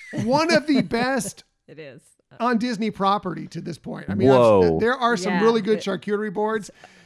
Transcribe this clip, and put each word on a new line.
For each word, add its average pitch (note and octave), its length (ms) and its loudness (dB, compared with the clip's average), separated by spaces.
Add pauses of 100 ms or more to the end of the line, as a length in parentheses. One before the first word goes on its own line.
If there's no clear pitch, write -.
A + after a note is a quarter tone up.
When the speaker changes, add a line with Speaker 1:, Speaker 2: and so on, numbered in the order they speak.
Speaker 1:
<laughs> - 200 -8
Speaker 2:
one D4 300 0
of D4+ 140 2
the C4+ 140 2
best A#3+ 640 -4 (220)
Speaker 1:
It D3 120 -20
is. C#3+ 220 -20 (380)
Speaker 2:
on A#3+ 180 0
Disney A3 340 -4
property F#3+ 560 -4
to E3+ 140 -12
this - 160 -12
point. - 320 -14
I G2 40 -4
mean, A2 140 2
Speaker 3:
Whoa. G#2+ 480 6
Speaker 2:
I've, D#2+ 60 0
there A#3 140 0
are A#3+ 200 0
some F#3 180 -4
Speaker 1:
Yeah, F3 100 0
Speaker 2:
really A3+ 180 4
good G3+ 180 0
Speaker 1:
it, - 60 -12
Speaker 2:
charcuterie G3+ 480 -6
boards. G#3+ 360 -4
Speaker 1:
it's - 200 -20 (160)